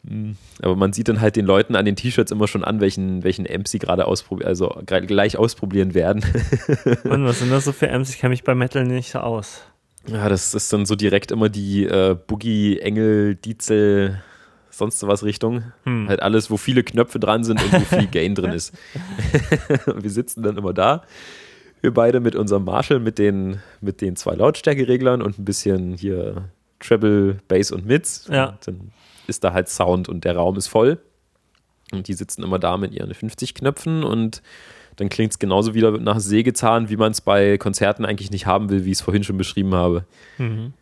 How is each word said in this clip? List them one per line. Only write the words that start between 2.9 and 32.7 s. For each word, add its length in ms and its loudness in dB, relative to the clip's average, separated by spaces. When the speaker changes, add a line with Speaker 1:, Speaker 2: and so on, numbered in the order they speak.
Speaker 1:
welchen 280 -2
Amp 140 -6
sie 140 -6
gerade 260 0
ausprobi-, 380 -4
also 240 0
gre-, 180 0
gleich 320 2
ausprobieren 560 0
werden. 320 2
<laughs> 400 0
Speaker 2:
Mann, 200 0
was 160 2
sind 100 0
das 140 2
so 80 0
für 180 -2
Amps? 200 -2
Ich 80 -12
kenn 120 2
mich 140 -2
bei 100 2
Metal 300 0
nicht 260 -4
so 80 -6
aus. 460 -6
Speaker 1:
Ja, 220 -2
das 260 0
ist 180 -2
dann 140 2
so 80 0
direkt 380 2
immer 160 2
die, 360 0
äh, 320 2
Boogie, 500 0
Engel, 560 2
Dietzel, 880 0
sonst 340 -4
was 200 0
Richtung. 400 -2
Speaker 2:
Hm. 260 -2
Speaker 1:
Halt 140 0
alles, 260 2
wo 80 0
viele 280 0
Knöpfe 340 0
dran 240 2
sind 180 0
und 120 0
wo 80 6
viel 260 2
Speaker 2:
<laughs> 0 -
Speaker 1:
Gain 300 0
drin 160 -2
ist. 200 -6
<laughs> 600 0
Wir 140 -6
sitzen 340 -6
dann 120 0
immer 160 -4
da, 300 2
wir 120 2
beide 280 4
mit 160 0
unserem 280 2
Marshall, 360 0
mit 180 -4
den, 400 0
mit 200 -8
den 140 -4
zwei 220 -4
Lautstärkereglern 840 2
und 180 -4
ein 40 -10
bisschen 500 -2
hier 500 -6
Treble, 600 2
Bass 240 2
und 120 -8
Mids. 460 -2
Speaker 2:
Ja. 200 0
Speaker 1:
Und 160 -20
dann 240 -12
ist 160 -6
da 80 2
halt 160 0
Sound 400 0
und 160 -10
der 120 0
Raum 200 0
ist 120 -6
voll. 280 4
Und 160 -8
die 60 -4
sitzen 280 -10
immer 160 -2
da 200 0